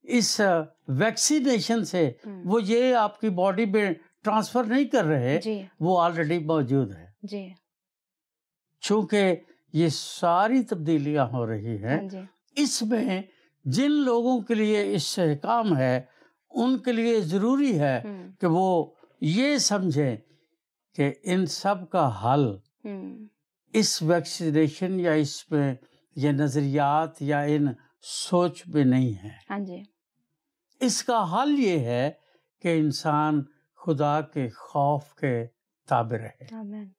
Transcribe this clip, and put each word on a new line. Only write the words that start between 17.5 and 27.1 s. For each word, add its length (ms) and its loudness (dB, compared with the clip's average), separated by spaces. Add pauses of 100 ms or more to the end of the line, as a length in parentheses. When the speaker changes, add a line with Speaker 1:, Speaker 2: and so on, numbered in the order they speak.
Speaker 1:
है 300 0
Speaker 2:
हम्म। 300 -14
Speaker 1:
कि 140 -4
वो 500 2 (260)
ये 360 2
समझें 580 0 (840)
कि 240 -2
इन 220 0
सब 420 -4
का 180 2
हल 540 0 (260)
Speaker 2:
हम्म। 420 -12 (460)
Speaker 1:
इस 280 0
वैक्सीनेशन 1000 0
या 140 2
इसमें 640 -2 (400)
ये 140 2
नज़रियात 880 0